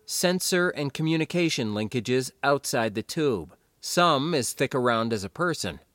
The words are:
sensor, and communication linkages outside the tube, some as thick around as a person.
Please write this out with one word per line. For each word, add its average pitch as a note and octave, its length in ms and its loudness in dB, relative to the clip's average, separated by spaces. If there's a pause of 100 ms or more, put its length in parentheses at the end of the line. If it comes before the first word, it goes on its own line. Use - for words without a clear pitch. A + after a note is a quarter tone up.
sensor, F3+ 680 0
and C#3+ 240 -4
communication D#3+ 800 0
linkages A#2+ 580 -2 (100)
outside C3+ 520 0
the A2 80 -2
tube, A#2 540 -2 (240)
some E3 540 2
as B2+ 180 -2
thick C#3 220 -2
around A#2 380 2
as G2 120 -2
a G2 40 -8
person. D3+ 520 -4 (140)